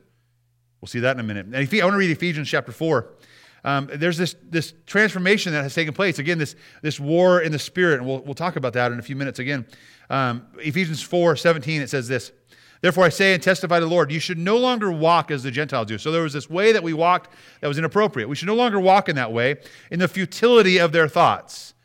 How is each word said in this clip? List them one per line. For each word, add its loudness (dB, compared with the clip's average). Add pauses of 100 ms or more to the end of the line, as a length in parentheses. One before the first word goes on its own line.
(800)
We'll -18
see -6
that 0
in -10
a -8
minute. -6
And -12
Ephe-, -2
I 2
wanna 2
read 2
Ephesians -4
chapter -4
four. -2 (520)
Um, -2
there's -2
this, -4
this -6 (120)
transformation 0
that -2
has -8
taken -2
place. -2
Again, -2
this, -4 (240)
this -4
war 4
in -2
the -4
spirit, 0
and -8
we'll, -4
we'll -10
talk -4
about -4
that 0
in -8
a -12
few -10
minutes -8
again. -4 (440)
Um, -2 (140)
Ephesians -4
four 2
seventeen, 0
it -8
says -4
this, -4 (500)
"Therefore 4
I 6
say 4
and 0
testify 2
to 0
the -2
Lord, 2
you -4
should -6
no 0
longer 0
walk 2
as -4
the -6
Gentiles -4
do." -6
So -4
there 0
was -4
this -8
way 2
that 0
we -4
walked 0 (280)
that -4
was -2
inappropriate. -2
We -6
should -8
no 0
longer 0
walk 4
in 0
that -2
way, 0 (340)
in -6
the 2
futility 4
of 2
their 2
thoughts. 0 (120)